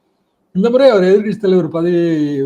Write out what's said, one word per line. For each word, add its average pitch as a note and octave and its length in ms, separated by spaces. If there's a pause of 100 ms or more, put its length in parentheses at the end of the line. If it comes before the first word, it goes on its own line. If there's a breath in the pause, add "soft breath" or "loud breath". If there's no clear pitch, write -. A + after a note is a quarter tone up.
(560)
இந்த F#3+ 160
முறை C4 180
அவர் F#3 220
எதிர்க்கட்சி G#3+ 340
தலைவர் F3 320
பதவியை E3+ 400 (300)